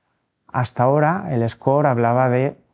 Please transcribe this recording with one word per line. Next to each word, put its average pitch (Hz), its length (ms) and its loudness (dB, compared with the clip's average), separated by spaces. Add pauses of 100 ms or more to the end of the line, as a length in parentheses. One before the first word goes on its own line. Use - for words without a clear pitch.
(460)
Hasta - 360 -4
ahora, 151 480 0
el 117 180 -2
score 139 380 0
hablaba 123 420 2
de 131 300 -2 (160)